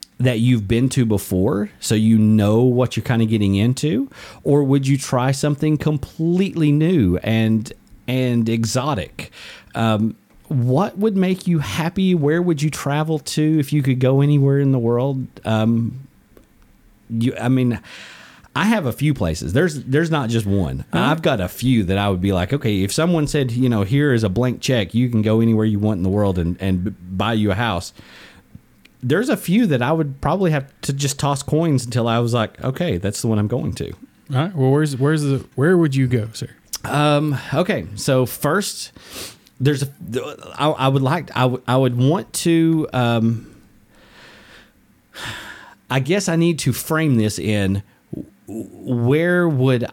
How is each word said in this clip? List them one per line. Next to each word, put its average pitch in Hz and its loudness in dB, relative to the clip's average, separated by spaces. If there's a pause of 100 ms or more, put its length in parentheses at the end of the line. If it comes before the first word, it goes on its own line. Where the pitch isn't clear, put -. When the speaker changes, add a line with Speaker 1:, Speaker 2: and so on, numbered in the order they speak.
(200)
Speaker 1:
that 123 2
you've 117 2
been 120 2
to 127 0
before, 110 0 (100)
so - -2
you 110 4
know 107 4
what 123 2
you're 107 -6
kinda 117 2
getting 104 2
into? 151 0 (340)
Or 147 2
would 135 2
you 139 2
try 131 0
something 147 0
completely 165 0
new 147 2
and, 110 0 (340)
and 123 0
exotic? 117 -4 (440)
Um, 110 0 (320)
what 131 0
would 202 0
make 185 0
you 170 2
happy? 180 0
Where 156 2
would 170 0
you 156 0
travel 151 -2
to 156 0
if 139 -2
you 151 2
could 131 0
go 135 4
anywhere 143 4
in 139 2
the 131 2
world? 120 0 (200)
Um, 113 0 (1080)
you, 117 0
I 113 -4
mean, 127 2 (800)
I 165 0
have 214 2
a 117 -2
few 147 -2
places. 80 -2
There's, 147 0
there's 156 0
not 143 0
just 113 0
one. 90 0 (100)
Speaker 2:
Uh-huh. - 0 (100)
Speaker 1:
I've 160 -2
got 139 0
a 90 -2
few 120 0
that 95 0
I 101 0
would 92 0
be 98 0
like, 90 0
"Okay, 107 0
if 101 -2
someone 160 2
said, 135 0
you 123 2
know, 107 2
here 139 2
is 113 2
a - 2
blank 120 -2
check, 113 -2
you 123 2
can 117 0
go 110 2
anywhere 113 4
you 104 0
want 107 0
in 87 -2
the 92 2
world 98 2
and, 85 0
and 92 0
b-, 104 -4 (160)
buy 95 -2
you 104 0
a 90 0
house." 104 -4 (1080)
There's 180 0
a 240 2
few 220 2
that 131 2
I 135 0
would 147 -2
probably 170 0
have 139 -4
to - -4
just 139 -4
toss 143 -2
coins 151 0
until 117 -2
I 117 2
was 120 0
like, 110 -2
"Okay, 131 -2
that's 98 -4
the 120 -2
one 110 2
I'm 104 0
going 143 -4
to." - -8
Speaker 2:
All - -12
right. 156 -2
Well, 131 2
where's, 147 0
where's 151 0
the, 139 -2 (100)
where 170 4
would 151 2
you 135 2
go, 113 -2
sir? - -10 (340)
Speaker 1:
Um, 147 0 (160)
okay. 156 -2
So 131 2
first, - -4 (680)
there's 139 2
a, 135 -6 (680)
I, 147 0
I 131 0
would 135 2
like, 139 -2
I 127 2
would, 127 -2
I 123 2
would 123 2
want 151 0
to, 165 2
um, 117 0 (2250)
I 131 0
guess 180 0
I 165 0
need 165 2
to 123 0
frame 156 0
this 107 0
in, 98 0 (640)
where 139 0
would 131 2